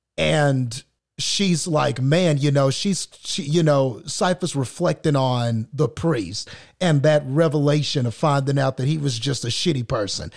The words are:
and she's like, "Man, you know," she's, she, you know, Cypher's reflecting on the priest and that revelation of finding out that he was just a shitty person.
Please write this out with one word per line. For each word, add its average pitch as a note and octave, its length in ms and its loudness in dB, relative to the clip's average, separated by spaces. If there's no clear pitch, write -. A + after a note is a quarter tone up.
and C#3+ 680 0
she's F3+ 500 0
like, C#3 340 0
"Man, D#3 360 4
you C#3+ 140 0
know," C#3 180 4
she's, F#3 380 -2
she, - 200 -6
you D#3 200 2
know, C#3 420 2
Cypher's F3+ 520 -2
reflecting D#3 580 -2
on B2 560 0
the C#3+ 160 0
priest A2+ 640 -4
and D#3 220 4
that D3+ 220 4
revelation D3 800 2
of A2+ 80 -2
finding C#3 460 0
out C3+ 160 0
that C3 140 -2
he D#3+ 80 0
was C#3 220 -2
just B2+ 260 -4
a - 20 -6
shitty C3 400 -2
person. - 500 -4